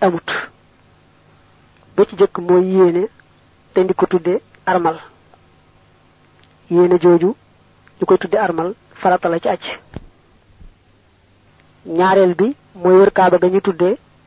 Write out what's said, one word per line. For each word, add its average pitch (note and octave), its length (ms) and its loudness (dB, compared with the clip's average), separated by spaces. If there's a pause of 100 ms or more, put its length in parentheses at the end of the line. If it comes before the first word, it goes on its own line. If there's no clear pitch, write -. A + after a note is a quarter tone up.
amut. F3 260 -2 (1700)
Bu G3 100 2
ci G#3+ 100 -8
jëkk F#3+ 240 0
mooy F3+ 260 2
yéene F#3 420 2 (680)
te F#3 100 0
ndi F#3 100 -2
ko - 120 -2
tudde F3+ 360 -4 (240)
armal. E3+ 340 -2 (1700)
Yéene F3+ 300 2
jooju F3 360 2 (640)
ñu F#3 60 -4
koy F#3 120 2
tudde F#3 200 -6
armal F3 360 -4 (280)
farata F3+ 280 -2
la E3+ 100 -2
ci - 100 -6
aj. F3+ 140 -6 (2250)
Ñaareel F#3 500 0
bi G#3+ 200 -2 (200)
mooy F#3 240 2
wër G3 120 4
Kaaba F3+ 260 2
ga F3+ 120 0
ñu F#3+ 120 0
tudde F3+ 360 -2 (300)